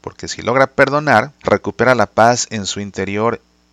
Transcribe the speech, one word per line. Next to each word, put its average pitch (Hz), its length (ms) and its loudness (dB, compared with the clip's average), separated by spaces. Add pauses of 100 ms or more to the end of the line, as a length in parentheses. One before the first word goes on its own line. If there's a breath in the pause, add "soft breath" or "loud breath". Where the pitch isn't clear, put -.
porque - 280 -14
si - 140 -12
logra 131 260 0
perdonar, 139 640 2 (100)
recupera 117 520 0
la 107 120 0
paz 117 440 2
en 107 160 -6
su - 140 -8
interior 101 600 -4 (320)